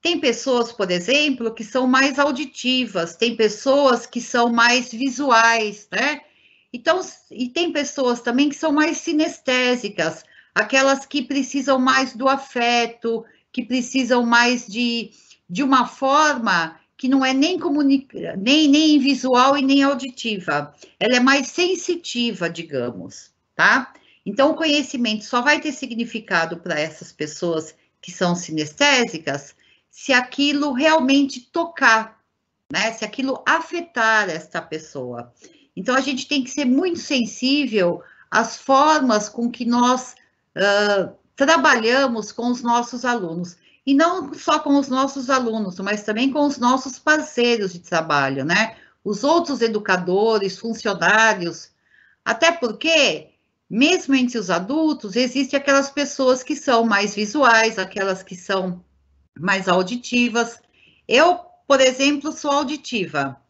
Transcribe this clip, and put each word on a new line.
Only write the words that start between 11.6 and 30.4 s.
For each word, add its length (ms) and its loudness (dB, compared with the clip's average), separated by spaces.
mais 340 0
do 160 -2
afeto, 960 -2
que 140 -8
precisam 580 0
mais 440 2
de, 420 -4
de 140 -4
uma 240 2
forma 920 0
que 140 -6
não 160 2
é 80 0
nem 260 0
comunica-, 800 -2
nem, 300 2
nem 320 6
visual 580 2
e 60 0
nem 180 4
auditiva. 920 -4
Ela 160 2
é 40 4
mais 280 4
sensitiva, 1000 -4
digamos, 840 -8
tá? 360 2
Então, 280 2
o 40 -2
conhecimento 680 -2
só 160 -2
vai 180 2
ter 120 -6
significado 840 -4
pra 220 -6
essas 320 -8
pessoas 640 -6
que 120 -20
são 240 -2
sinestésicas 1200 -2
se 160 -6
aquilo 640 0